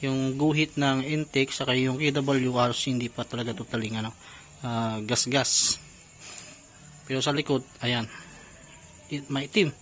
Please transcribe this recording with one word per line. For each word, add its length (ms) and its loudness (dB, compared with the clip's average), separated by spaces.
yung 320 0
guhit 400 2
ng 280 2
intake 440 0
saka 240 -2
yung 240 2
K 160 2
W 400 2
Rs, 400 2
hindi 160 -2
pa 160 -6
talaga 320 -6
totally, 360 -4
ano, 200 -4
ah, 400 -2
gas-gas. 760 2
Pero 160 0
sa 80 2
likod, 320 2
ayan, 240 0
it-, 200 -8
maitim. 500 2